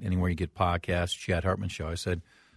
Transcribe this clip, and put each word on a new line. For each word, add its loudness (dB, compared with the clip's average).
anywhere 2
you 2
get -2
podcasts, 0
Chad 0
Hartman 0
Show. -6
I -4
said, -2